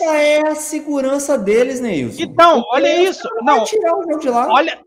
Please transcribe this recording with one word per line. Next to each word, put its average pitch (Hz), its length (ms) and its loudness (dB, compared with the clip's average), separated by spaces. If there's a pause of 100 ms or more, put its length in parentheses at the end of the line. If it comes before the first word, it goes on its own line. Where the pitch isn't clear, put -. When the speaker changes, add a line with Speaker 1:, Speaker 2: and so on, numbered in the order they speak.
Speaker 1:
Essa 311 140 0
é 302 320 2
a 302 80 -2
segurança 285 840 -4
deles, 240 440 0
Neilson. 147 400 -4
Speaker 2:
Então, 330 400 4
Speaker 1:
Porque 220 160 -4
Speaker 2:
olha 349 260 2
Speaker 1:
os 381 60 4
Speaker 2:
isso. - 200 -8
Speaker 1:
caras 440 160 -6
Speaker 2:
Não. 285 120 4
Speaker 1:
vão 220 80 0
tirar 359 320 0
o 381 60 -4
jogo 311 160 -4
de 302 100 -4
lá. 240 180 0
Speaker 2:
Olha, 269 400 0